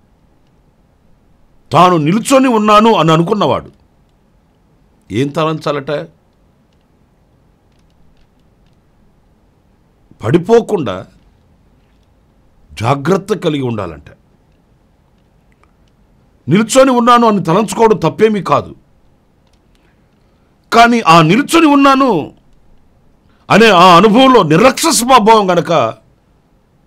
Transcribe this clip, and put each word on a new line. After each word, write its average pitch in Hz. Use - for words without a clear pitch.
తాను 180
నిలుచొని 220
ఉన్నాను 214
అని 160
అనుకున్నవాడు 160
ఏం 127
తలంచాలట? 156
పడిపోకుండా 165
జాగ్రత్త 143
కలిగి 151
ఉండాలంట. 98
నిల్చొని 233
ఉన్నాను 240
అని 208
తలంచుకోవడం 208
తప్పేమీ 202
కాదు, 113
కానీ 233
ఆ 165
నిల్చొని 277
ఉన్నాను 269
అనే 202
ఆ 180
అనుభవంలో 220
నిర్లక్ష్య 208
స్వభావం 220
గనక 170